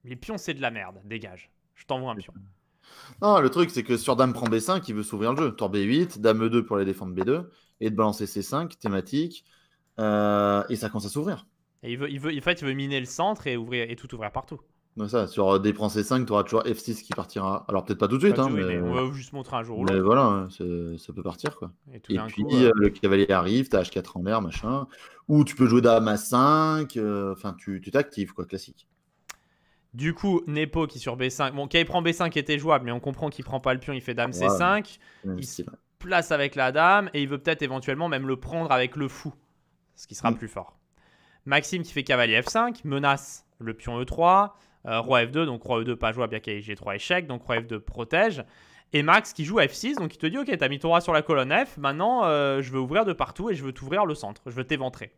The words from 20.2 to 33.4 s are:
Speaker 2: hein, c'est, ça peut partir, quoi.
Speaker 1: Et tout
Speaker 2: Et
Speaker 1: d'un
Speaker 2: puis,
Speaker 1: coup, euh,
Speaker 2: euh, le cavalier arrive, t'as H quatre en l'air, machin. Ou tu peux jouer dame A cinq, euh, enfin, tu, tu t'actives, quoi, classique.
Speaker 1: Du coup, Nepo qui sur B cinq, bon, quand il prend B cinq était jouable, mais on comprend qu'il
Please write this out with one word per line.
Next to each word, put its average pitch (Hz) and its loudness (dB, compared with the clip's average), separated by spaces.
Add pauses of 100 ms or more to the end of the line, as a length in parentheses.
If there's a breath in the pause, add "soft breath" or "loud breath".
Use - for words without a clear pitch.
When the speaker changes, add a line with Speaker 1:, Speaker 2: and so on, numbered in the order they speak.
Speaker 2:
hein, 98 2
c'est, 85 -6
ça - -16
peut 92 -10
partir, 147 -6
quoi. 87 -12 (200)
Speaker 1:
Et 117 -18
tout - -10
Speaker 2:
Et 101 -2
Speaker 1:
d'un 107 -4
Speaker 2:
puis, 110 -4
Speaker 1:
coup, 147 0
euh, 127 8
Speaker 2:
euh, 113 8
le 104 4
cavalier 98 4
arrive, 98 2
t'as 98 2
H 87 -4
quatre - -8
en 90 -6
l'air, 110 0
machin. 113 -6 (420 loud breath)
Ou 151 6
tu - -12
peux 131 6
jouer 120 6
dame 113 6
A 104 2
cinq, 151 2
euh, 101 -2
enfin, 92 -10
tu, 95 -8
tu 98 -14
t'actives, 117 -2
quoi, 87 -10
classique. - -14 (1080)
Speaker 1:
Du 151 -2
coup, 180 2
Nepo 151 0
qui 135 -12
sur 123 -6
B 127 0
cinq, 135 -2
bon, 139 -4
quand 170 2
il 165 4
prend 180 0
B 165 2
cinq 165 -2
était 147 -2
jouable, 143 2
mais 120 -4
on 120 -4
comprend 143 -6
qu'il - -12